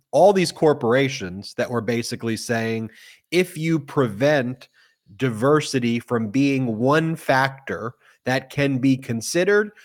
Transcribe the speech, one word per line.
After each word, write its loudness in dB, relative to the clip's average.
all 6
these 2
corporations 0
that -4
were -2
basically -4
saying, -4
if 0
you 0
prevent 0
diversity 0
from -4
being 0
one 2
factor -2
that -2
can 0
be 2
considered, -2